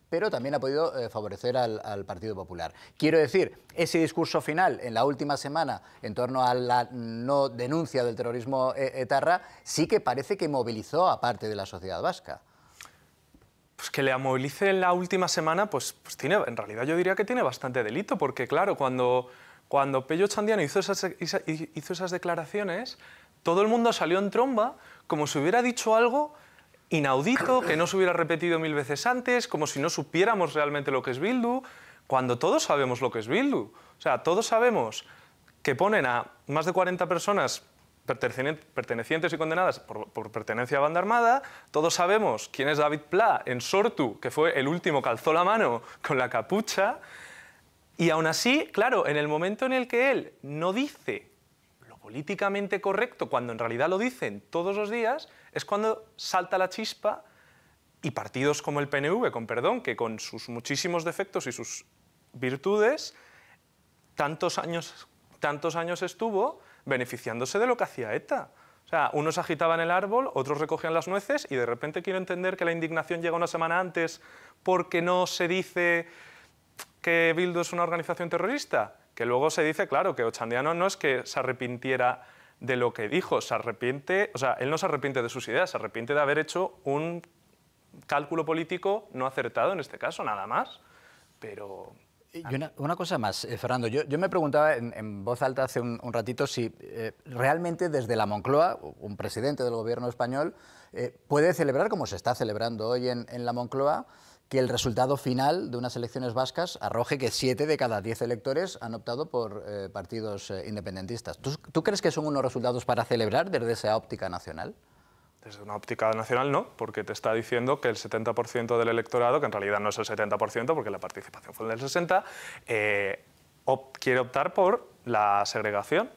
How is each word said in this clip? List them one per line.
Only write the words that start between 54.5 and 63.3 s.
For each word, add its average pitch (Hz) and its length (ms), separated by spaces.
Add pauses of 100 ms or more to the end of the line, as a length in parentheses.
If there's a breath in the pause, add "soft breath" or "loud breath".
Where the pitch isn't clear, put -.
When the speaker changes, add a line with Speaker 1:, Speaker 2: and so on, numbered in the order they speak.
Speaker 2:
los 208 120
días, 240 380 (240 loud breath)
es - 140
cuando 220 400 (100)
salta 185 420
la 185 120
chispa - 540 (800 soft breath)
y 143 100
partidos 131 500
como 147 180
el 143 80
P 143 120
N 143 120
V, 208 200
con 113 160
perdón, 147 340
que 117 160
con 113 220
sus - 280
muchísimos 147 560
defectos 170 440
y 123 40
sus - 340 (460)
virtudes, 196 840 (1000 loud breath)